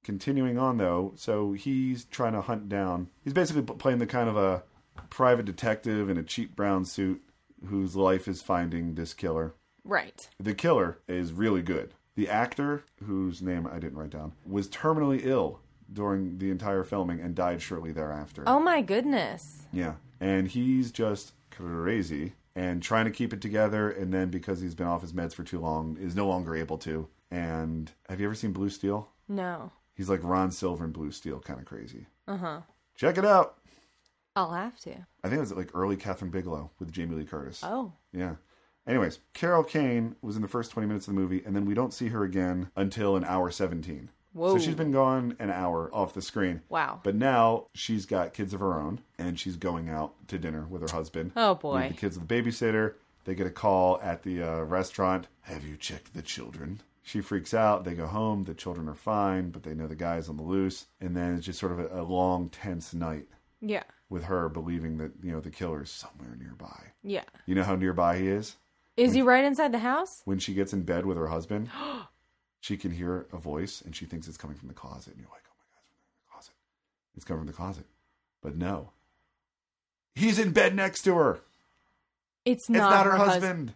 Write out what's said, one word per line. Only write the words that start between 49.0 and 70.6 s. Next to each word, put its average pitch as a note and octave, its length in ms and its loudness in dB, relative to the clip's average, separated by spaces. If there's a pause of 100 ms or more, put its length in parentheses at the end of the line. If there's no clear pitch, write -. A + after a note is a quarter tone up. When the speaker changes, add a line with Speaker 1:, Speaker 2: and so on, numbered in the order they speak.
Speaker 1:
and F2 220 -4
she's F2+ 160 -6
going E2 340 -4
out D2+ 240 -4 (140)
to F#2+ 100 -8
dinner D#2 320 -6
with F2+ 180 -8
her E2+ 80 -2
husband. D#2+ 400 -4
Speaker 2:
Oh, G#3+ 200 4
boy. C3+ 260 -2
Speaker 1:
Leave B2+ 140 -2
the - 20 -16
kids F2+ 220 -4
with E2 80 -10
the A#2 140 0
babysitter. A2 520 0 (320)
They F#2+ 80 -4
get F#2 140 -2
a F2+ 40 -4
call F#2 520 4
at E2+ 180 -4
the, F2 220 -4
uh, E2 180 -2
restaurant. F#2 680 0 (140)
"Have D2+ 240 -12
you D2+ 100 -10
checked - 380 -10
the D#2 80 -8
children?" C#2+ 600 -10 (200)
She - 200 -4
freaks G2 320 -2
out. G#2+ 320 4
They E2+ 100 -4
go E2 100 -4
home. G#2 380 -2
The E2+ 100 -6
children F2 360 -8
are D2 40 -8
fine, F#2+ 560 0
but E2 140 -12
they D#2 100 -10
know D#2 140 -6
the D#2 80 -8
guy's E2+ 340 -2
on D2+ 80 -8
the D#2 60 -8
loose. F#2+ 440 0 (140)
And F2+ 140 -4
then F2 200 0
it's E2+ 100 -6
just F2+ 140 -8
sort F#2 120 -2
of F2 80 -4
a, F2 220 -4
a - 20 -4
long, F2+ 460 2
tense F2 440 -8
night. D#2+ 340 -6 (340)
Speaker 2:
Yeah. G#3 220 -4 (260)
Speaker 1:
With E2+ 160 -6
her F2 240 0
believing D#2+ 480 -4
that, D#2 140 -6 (120)
you F2 80 -6
know, D#2+ 80 -4
the D#2+ 100 -10
killer's D#2 400 -6
somewhere - 480 -16
nearby. - 540 -18 (120)
Speaker 2:
Yeah. G3 200 -4 (220)
Speaker 1:
You F#2 100 0
know F#2+ 80 4
how F#2+ 140 2
nearby F2+ 400 4
he F#2+ 100 2
is? G#2 300 -2 (400)
Speaker 2:
Is B3 120 6
Speaker 1:
When A3 60 4
Speaker 2:
he C4+ 60 6
right B3+ 240 8
inside C#4+ 260 4
the A#3 80 0
house? C#4 460 -2
Speaker 1:
When F#3+ 140 0
she - 140 -4
gets G2 200 0